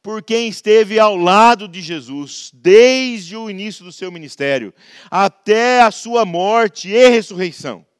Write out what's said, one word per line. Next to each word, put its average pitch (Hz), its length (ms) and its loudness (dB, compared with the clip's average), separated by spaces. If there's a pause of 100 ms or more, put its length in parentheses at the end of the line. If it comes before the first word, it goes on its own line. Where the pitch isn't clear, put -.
por 214 200 -10
quem 233 260 -4
esteve 214 520 2
ao 214 160 4
lado 202 520 4
de 180 140 -16
Jesus 143 720 -14
desde 220 800 2
o 220 140 -14
início 196 340 -14
do 175 80 -20
seu 185 200 -14
ministério 139 640 -8 (360)
até 220 720 -2
a 220 100 4
sua 233 320 -4
morte 190 680 -4
e 247 200 4
ressurreição. 175 760 -6 (140)